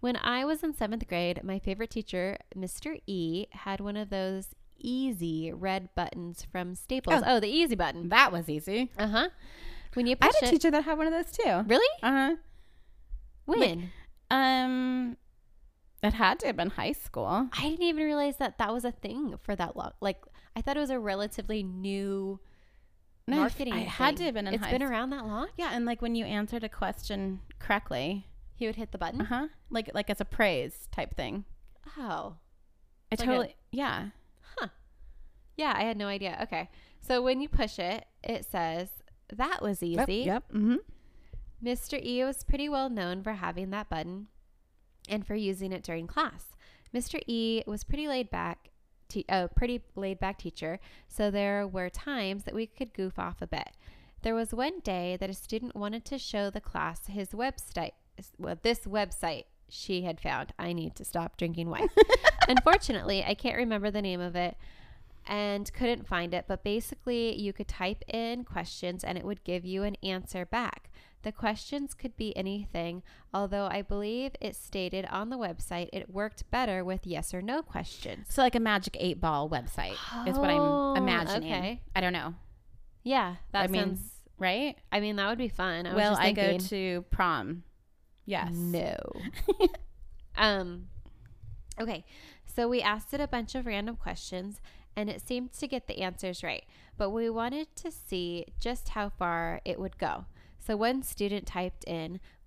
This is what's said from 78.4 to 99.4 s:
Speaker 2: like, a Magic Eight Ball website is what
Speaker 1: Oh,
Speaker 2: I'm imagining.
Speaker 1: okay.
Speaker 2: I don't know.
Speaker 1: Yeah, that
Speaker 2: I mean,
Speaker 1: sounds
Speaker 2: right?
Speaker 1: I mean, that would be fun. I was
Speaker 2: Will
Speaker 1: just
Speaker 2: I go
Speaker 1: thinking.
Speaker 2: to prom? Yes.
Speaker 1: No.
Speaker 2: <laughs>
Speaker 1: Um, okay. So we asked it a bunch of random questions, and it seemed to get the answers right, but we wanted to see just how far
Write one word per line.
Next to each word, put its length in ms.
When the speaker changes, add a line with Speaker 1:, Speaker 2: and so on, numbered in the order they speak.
Speaker 2:
like, 100
a 60
Magic 400
Eight 200
Ball 300
website 440
is 100
what 140
Speaker 1:
Oh, 440
Speaker 2:
I'm 60
imagining. 500
Speaker 1:
okay. 300
Speaker 2:
I 60
don't 120
know. 220
Speaker 1:
Yeah, 340
that 100
Speaker 2:
I 40
mean, 140
Speaker 1:
sounds 140
Speaker 2:
right? 380
Speaker 1:
I 80
mean, 160
that 120
would 120
be 100
fun. 380
I 80
was 80
Speaker 2:
Will 80
Speaker 1:
just 100
Speaker 2:
I 120
go 100
Speaker 1:
thinking. 240
Speaker 2:
to 420
prom? 540
Yes. 260
Speaker 1:
No. 420
Speaker 2:
<laughs> 200
Speaker 1:
Um, 500
okay. 260
So 220
we 140
asked 320
it 80
a 60
bunch 280
of 100
random 300
questions, 680
and 140
it 160
seemed 280
to 140
get 200
the 140
answers 420
right, 200
but 120
we 200
wanted 480
to 140
see 540
just 300
how 200
far 560